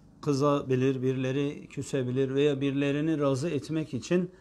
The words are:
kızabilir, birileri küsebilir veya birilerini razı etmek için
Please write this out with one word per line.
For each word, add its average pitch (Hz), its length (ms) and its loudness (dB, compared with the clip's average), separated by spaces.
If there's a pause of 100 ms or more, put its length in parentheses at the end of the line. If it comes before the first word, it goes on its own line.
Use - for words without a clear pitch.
(220)
kızabilir, 135 800 2
birileri 131 640 -2
küsebilir 131 680 -2
veya 139 260 2
birilerini 143 580 0
razı 139 300 0
etmek 151 440 -4
için 175 480 0